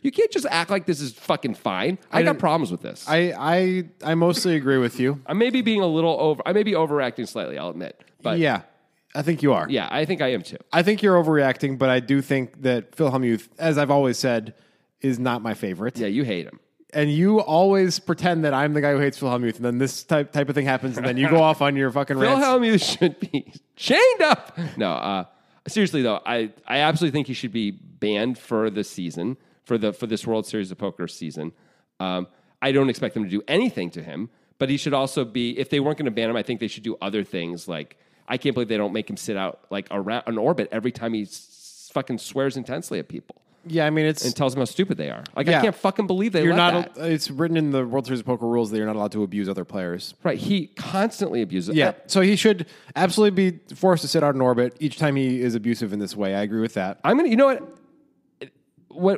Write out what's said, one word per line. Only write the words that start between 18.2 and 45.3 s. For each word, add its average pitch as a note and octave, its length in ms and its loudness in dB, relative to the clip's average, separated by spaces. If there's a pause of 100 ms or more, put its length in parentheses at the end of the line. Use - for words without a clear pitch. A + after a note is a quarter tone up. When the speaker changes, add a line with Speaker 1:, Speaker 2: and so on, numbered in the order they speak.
Speaker 2:
that C#3+ 80 2
I'm D3 200 2
the D3+ 80 0
guy C#3+ 120 2
who C#3 60 2
hates C#3 200 0
Phil C3+ 100 -2
Hellmuth, B2 280 -2
and A#2+ 80 -6
then B2 120 0
this C3 260 -2
type, D3 280 0
type C#3 180 -2
of C3+ 60 -2
thing C#3+ 100 0
happens, C3 320 -2
and B2+ 80 -6
then B2 120 -2
you C#3 120 2
go D#3+ 120 6
Speaker 1:
<laughs> - 0 -
Speaker 2:
off D#3 200 4
on C#3+ 140 2
your C3+ 160 2
fucking C#3 280 -2
Speaker 1:
Phil G3 80 4
Speaker 2:
rants. C4+ 200 4
Speaker 1:
Hellmuth A#3 520 2
should F3 200 2
be - 340 -6 (100)
<laughs> - 120 -20
chained A4 460 4
up. - 360 2 (180)
No, G2+ 180 0
uh, F#2 320 -4 (420)
seriously, D#3+ 340 2
though, A2 240 2
I, A#2 260 -2 (160)
I C3 120 0
absolutely D#3 360 2
think C#3+ 120 -2
he B2+ 80 -8
should A2+ 180 -8
be G#2+ 180 -2
banned G#2+ 680 -4
for A2 320 -2
the G2+ 120 -6
season, F2 540 -6 (280)
for A#2 120 -2
the, G#2 160 0
for A#2+ 140 -8
this G#2+ 180 -4
World A2 220 -2
Series G2 240 -6
of F#2 80 -14
Poker F2+ 280 -6
season. D#2 440 -10 (480)
Um, F#2 280 -4 (340)
I C#3 100 2
don't C3+ 180 4
expect A#2 240 -4
them A2 100 -2
to F#2 60 -6
do G2+ 180 -2
anything D3 440 0
to E2+ 120 -12
him, E2 280 -12 (260)
but C3+ 120 -2
he C#3 80 0
should C#3 180 -2
also C3+ 280 -2
be, A#2+ 360 -4
if C3 100 -4
they C#3+ 100 0
weren't D3 200 -2
gonna C#3+ 120 -2
ban A2+ 200 -2
him, A#2 40 -2
I A2 80 -2
think A#2 160 -6
they A2+ 80 -4
should G#2+ 160 -12
do A2 200 -6
other G2+ 200 -4
things. E2+ 440 -8
Like, D#2 300 -10 (300)
I B2+ 100 -4
can't C3 180 -2
believe A#2+ 120 -2
they A2 100 -2
don't G#2 160 -2
make A2 140 -6
him G2+ 100 -10
sit G#2+ 200 -6
out, F#2+ 220 -6 (100)
like, G2+ 220 -8
around G2+ 340 -4
an A#2 140 -4
orbit A#2+ 320 0
every A2+ 200 -4
time A#2 220 -6
he A2 80 -4
s-, - 720 -16
fucking C3 240 -4
swears C3+ 400 -4
intensely C3+ 400 -8
at D#3+ 120 -8
people. - 260 -16 (300)
Speaker 2:
Yeah, D#3+ 200 0
I D3+ 40 4
mean, D#3 160 2
it's D#3 180 0
Speaker 1:
And - 100 0
tells C3+ 200 0
them C3+ 80 -2
how B2 40 2
stupid F#3+ 320 -2
they D2 120 -6
are. A1 120 -10 (140)